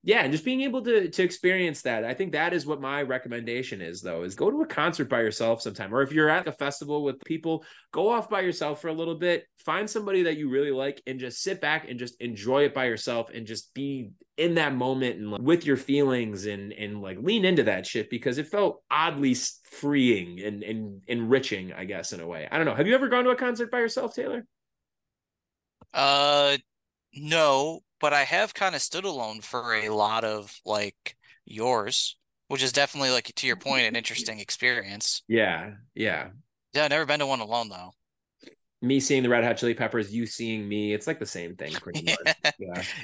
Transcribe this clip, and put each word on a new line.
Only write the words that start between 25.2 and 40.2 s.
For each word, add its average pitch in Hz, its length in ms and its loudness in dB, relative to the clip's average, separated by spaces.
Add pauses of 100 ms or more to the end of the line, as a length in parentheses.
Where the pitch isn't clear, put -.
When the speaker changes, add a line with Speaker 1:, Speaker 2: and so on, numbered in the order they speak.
Speaker 2:
Uh, 143 640 6 (580)
no, 151 680 4 (180)
but 147 120 4
I 143 120 6
have 185 280 2
kinda 180 280 0
stood 185 240 0
alone 113 380 -6
for 117 320 -2
a 107 160 0
lot 107 340 2
of, 107 280 -4 (120)
like, 104 520 -4 (280)
yours, 113 720 0 (320)
which 135 140 -2
is 131 100 0
definitely, 139 380 2
like, 123 260 0
to 135 100 -2
your 123 80 2
point, 127 320 0
an 110 80 0
interesting 113 460 -4
experience. 117 880 -2
Speaker 1:
Yeah, 101 460 2 (200)
yeah. 92 360 -2 (420)
Speaker 2:
Yeah, 147 120 4
I've 143 60 2
never 151 160 2
been 147 140 2
to 139 60 0
one 135 120 0
alone, 113 300 -2
though. 90 240 -14 (880)
Speaker 1:
Me 135 180 4
seeing 131 240 2
the 120 60 2
Red 120 160 6
Hot 117 120 2
Chili 117 180 0
Peppers, 110 380 -2
you 117 140 -2